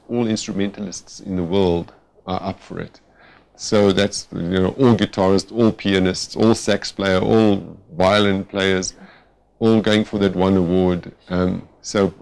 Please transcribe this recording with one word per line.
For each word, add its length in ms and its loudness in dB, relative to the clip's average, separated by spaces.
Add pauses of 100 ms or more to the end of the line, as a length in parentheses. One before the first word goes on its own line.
all 180 -2
instrumentalists 960 -8
in 160 -8
the 60 -2
world 500 0 (340)
are 160 -6
up 160 -8
for 200 -14
it. 200 -14 (560)
So 380 2
that's, 400 -2
you 80 -6 (180)
know, 180 0
all 180 4
guitarists, 600 0
all 140 4
pianists, 640 -2
all 180 4
sax 380 -2
player, 280 0
all 580 2 (160)
violin 500 2
players, 500 -2 (680)
all 200 4
going 240 2
for 140 -6
that 180 0
one 220 2
award. 560 0 (160)
Um, 380 -4 (140)
so 400 -2